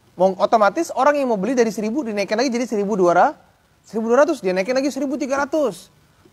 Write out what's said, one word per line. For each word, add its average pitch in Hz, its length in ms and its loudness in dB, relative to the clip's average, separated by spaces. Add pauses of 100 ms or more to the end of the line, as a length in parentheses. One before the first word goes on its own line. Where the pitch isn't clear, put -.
(180)
Mau 185 200 2
otomatis 208 560 2
orang 294 240 2
yang 262 120 -2
mau 220 80 -2
beli 208 160 -2
dari 233 160 2
seribu 220 360 -4
dinaikkan 208 320 -4
lagi 269 120 0
jadi 240 160 -2
seribu 202 280 -2
dua 180 200 4
ratus, 220 240 4 (480)
seribu 220 240 -6
dua 262 160 4
ratus, 302 120 -4
dia 185 160 -2
naikkan 202 240 -2
lagi 269 160 0
seribu 269 240 -4
tiga 277 240 -2
ratus, 277 480 -4 (420)